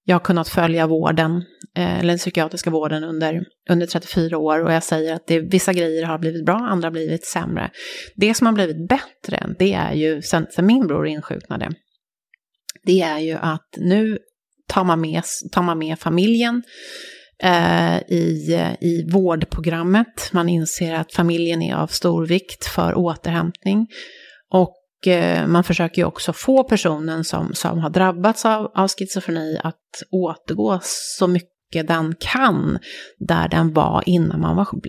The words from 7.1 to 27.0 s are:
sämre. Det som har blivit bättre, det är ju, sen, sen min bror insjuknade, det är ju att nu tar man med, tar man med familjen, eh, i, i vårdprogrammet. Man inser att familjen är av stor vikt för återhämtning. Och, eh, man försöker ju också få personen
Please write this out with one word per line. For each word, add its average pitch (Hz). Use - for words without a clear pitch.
sämre. -
Det 208
som 247
har 226
blivit 170
bättre, -
det 196
är 180
ju, 151
sen, 160
sen 180
min 233
bror 151
insjuknade, -
det 185
är 156
ju 160
att 160
nu 208
tar 185
man 175
med, 165
tar 185
man 170
med 160
familjen, 233
eh, 170
i, 165
i 165
vårdprogrammet. 170
Man 175
inser 165
att 160
familjen 170
är -
av 160
stor 165
vikt -
för 170
återhämtning. 175
Och, -
eh, 175
man 170
försöker 170
ju 170
också -
få 262
personen 160